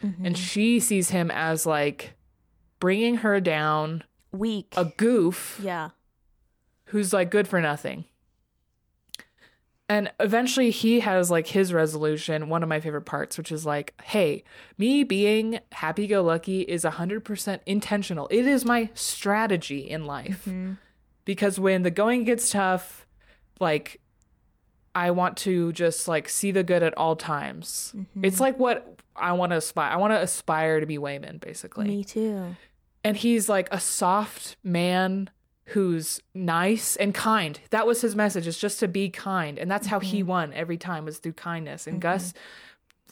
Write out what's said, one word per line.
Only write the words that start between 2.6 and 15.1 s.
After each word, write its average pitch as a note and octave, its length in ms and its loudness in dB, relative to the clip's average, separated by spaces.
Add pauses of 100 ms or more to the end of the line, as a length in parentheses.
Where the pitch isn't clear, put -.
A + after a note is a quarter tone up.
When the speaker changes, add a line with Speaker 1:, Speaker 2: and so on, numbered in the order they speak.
Speaker 2:
bringing A3 360 4
her G#3 220 2
down, D#3 640 0 (300)
Speaker 1:
Weak. G#3 460 -4
Speaker 2:
a F3+ 80 2
goof G3+ 760 2
Speaker 1:
Yeah. E3+ 280 -6 (960)
Speaker 2:
who's, G3+ 260 0
like, F#3 180 2
good G#3 160 4
for F3+ 140 0
nothing. D3 460 -4 (1800)
And G#3 280 2
eventually A#3+ 520 4
he A3+ 300 4
has, F#3 300 2
like, E3 180 2
his F#3+ 260 2
resolution, D#3 760 0
one E3 140 0
of D#3+ 80 0
my D#3 100 0
favorite D3+ 240 -4
parts, - 320 -6
which E3 160 -8
is D#3 140 -6
like, D3 260 -4 (100)
"Hey, F3 400 0 (360)
me C4+ 260 4
being A3 560 2 (120)